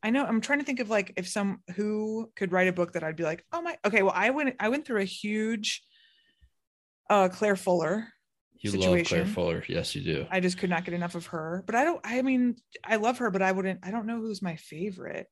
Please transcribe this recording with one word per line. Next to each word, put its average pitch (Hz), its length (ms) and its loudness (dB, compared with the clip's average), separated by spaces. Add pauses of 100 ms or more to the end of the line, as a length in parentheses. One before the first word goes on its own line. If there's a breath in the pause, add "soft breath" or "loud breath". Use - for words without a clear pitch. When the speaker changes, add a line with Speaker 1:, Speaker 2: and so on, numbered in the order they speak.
Speaker 1:
I 220 80 0
know. 269 140 4
I'm 220 160 2
trying 277 180 0
to 294 60 -2
think 262 160 -2
of, 214 100 -2
like, 202 260 0
if 180 120 -4
some, 196 340 -2 (140)
who 214 600 -2
could 190 160 -2
write 185 160 4
a 180 40 0
book 175 200 0
that 165 120 -4
I'd 160 120 -4
be 165 80 -4
like, 160 280 -4
"Oh 339 100 -2
my," 339 220 -4
okay, 208 180 4
well, 190 120 4
I 202 160 2
went, 269 300 0
I 214 80 2
went 262 180 -2
through 220 140 -2
a 196 40 0
huge, 214 800 -4 (1300 soft breath)
uh, 196 180 6
Claire 196 280 2
Fuller 180 560 0 (480)
Speaker 2:
You 104 120 -2
love 98 100 2
Claire 90 220 6
Speaker 1:
situation. 87 300 2
Speaker 2:
Fuller. 82 320 -2
Yes, - 300 -4
you 143 60 -6
do. 76 280 -2
Speaker 1:
I 190 100 0
just 180 180 0
could 185 120 -2
not 170 140 -2
get 175 100 -6
enough 175 220 -4
of 170 100 -10
her. 170 400 -6
But 220 80 -4
I 240 100 4
don't, 330 200 0
I 240 180 -2
mean, 247 340 2 (280)
I 220 120 2
love 233 220 2
her, 233 120 0
but 190 120 0
I 190 80 4
wouldn't, 190 320 0
I 180 80 -8
don't 220 160 -4
know 233 140 -4
who's 214 220 -6
my 175 140 -4
favorite. 175 760 -8